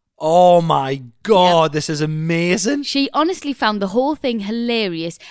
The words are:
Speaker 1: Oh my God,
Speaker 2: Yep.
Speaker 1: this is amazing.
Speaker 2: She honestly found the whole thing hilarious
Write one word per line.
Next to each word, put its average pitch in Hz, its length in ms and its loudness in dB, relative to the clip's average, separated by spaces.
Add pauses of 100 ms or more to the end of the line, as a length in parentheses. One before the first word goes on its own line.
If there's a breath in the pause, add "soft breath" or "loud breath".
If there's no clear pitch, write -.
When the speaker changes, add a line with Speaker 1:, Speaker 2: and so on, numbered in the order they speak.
(180)
Speaker 1:
Oh 175 440 6
my 139 400 -2 (220)
God, 180 400 4
Speaker 2:
Yep. 151 80 -2
Speaker 1:
this 151 180 -4
is 151 100 -4
amazing. 170 840 -2
Speaker 2:
She 277 280 -2
honestly 302 400 -2
found 214 300 -2
the 196 60 -4
whole 262 260 -2
thing 247 260 -4
hilarious 202 800 -4 (120)